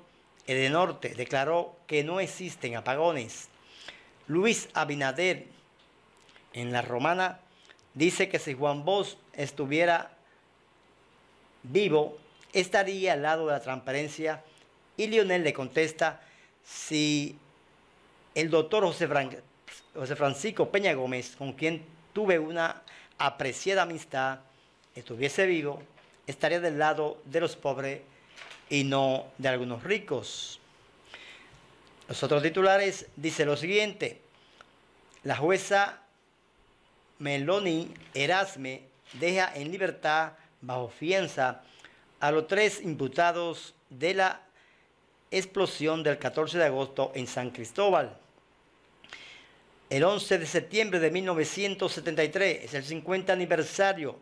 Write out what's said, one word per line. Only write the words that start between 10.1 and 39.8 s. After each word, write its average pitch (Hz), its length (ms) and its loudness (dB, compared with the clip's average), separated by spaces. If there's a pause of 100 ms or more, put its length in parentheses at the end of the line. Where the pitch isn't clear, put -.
vivo, 151 540 2 (360)
estaría 190 580 2
al 143 120 0
lado 160 240 2
de 151 40 2
la 139 100 0
transparencia. 147 800 -4 (540)
Y 214 120 -2
Lionel 196 360 4
le 147 80 2
contesta, 156 680 -2 (420)
"Si 151 720 -2 (1000)
el 156 160 0
doctor 165 360 4
José 160 240 0
Fran-, 135 320 0 (520)
José 135 220 -6
Francisco 151 540 0
Peña 196 240 2
Gómez, 127 420 -4
con 135 180 -8
quien 160 300 -2 (300)
tuve 196 240 4
una 165 460 -2 (340)
apreciada 143 640 0
amistad, 135 580 -4 (560)
estuviese 127 520 -2
vivo, 151 340 0 (460)
estaría 165 320 0
del 165 180 0
lado 151 480 0
de 151 160 0
los 165 140 -2
pobres 135 460 -4 (680)
y 143 140 4
no 135 420 2 (140)
de 135 100 0
algunos 123 340 -2
ricos". 170 760 -4 (1500)
Los - 160 -6
otros 143 200 4
titulares 190 720 2
dice 151 300 -2
lo 147 120 2
siguiente: 190 640 -2 (1000)
la 135 120 -2
jueza 190 640 2 (1160)
Meloni 160 760 0 (200)
Erasme 139 680 -2 (300)
deja 180 420 0
en 147 160 -8
libertad 160 600 0 (280)